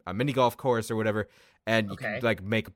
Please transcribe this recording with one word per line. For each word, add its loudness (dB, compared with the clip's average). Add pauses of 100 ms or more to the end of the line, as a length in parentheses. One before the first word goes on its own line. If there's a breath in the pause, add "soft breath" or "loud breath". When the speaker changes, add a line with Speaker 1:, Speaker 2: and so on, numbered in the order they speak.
Speaker 1:
a -8
mini 0
golf 4
course 0
or -2
whatever, 0 (380 soft breath)
and 2
you -8
Speaker 2:
Okay. -8
Speaker 1:
can, -2
like, 0
make 0